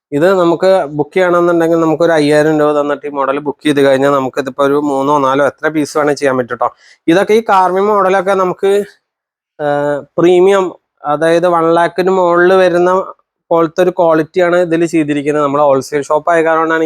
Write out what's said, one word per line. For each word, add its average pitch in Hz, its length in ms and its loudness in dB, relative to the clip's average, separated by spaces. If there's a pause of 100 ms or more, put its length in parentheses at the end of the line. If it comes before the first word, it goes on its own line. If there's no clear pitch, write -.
(180)
ഇത് 156 80 2 (140)
നമുക്ക് 170 320 0 (260)
ബുക്ക് 147 180 -4
ചെയ്യണമെന്നുണ്ടെങ്കിൽ 175 680 0
നമുക്കൊരു 165 320 0
അയ്യായിരം 151 440 2
രൂപ 151 200 2
തന്നിട്ട് 143 300 -4
ഈ - 80 -10
മോഡൽ 135 280 -2
ബുക്ക് - 200 -8
ചെയ്ത് 143 200 0
കഴിഞ്ഞാൽ 139 320 2
നമുക്കിതിപ്പോ 131 500 -6
ഒരു 143 100 0 (120)
മൂന്നോ 135 240 0 (100)
നാലോ 135 280 0
എത്ര - 240 -8
പീസ് 151 220 -4
വേണേൽ 147 220 0
ചെയ്യാൻ 135 200 -2
പറ്റും 120 200 -6
ട്ടോ. 120 80 0 (440)
ഇതൊക്കെ 190 280 2
ഈ - 100 0
കാർവിംഗ് 190 420 2
മോഡലൊക്കെ 190 500 0
നമുക്ക്, 185 300 -2 (920)
ആ, - 20 -4 (540)
പ്രീമിയം, 185 460 4 (480)
അതായത് 165 420 0
വൺ 165 100 0 (120)
ലാഖിന് 180 420 0
മുകളിൽ 175 340 2 (100)
വരുന്ന 175 280 2 (600)
പോലത്തെ 165 340 0
ഒരു 180 140 0
ക്വാളിറ്റിയാണ് 170 580 0 (100)
ഇതിൽ 165 260 -2
ചെയ്തിരിക്കുന്നത്. 147 540 -2
നമ്മൾ 143 200 0
ഹോൾസെയിൽ 139 440 0
ഷോപ്പ് 151 220 0
ആയ 165 140 2
കാരണമാണ് 160 380 0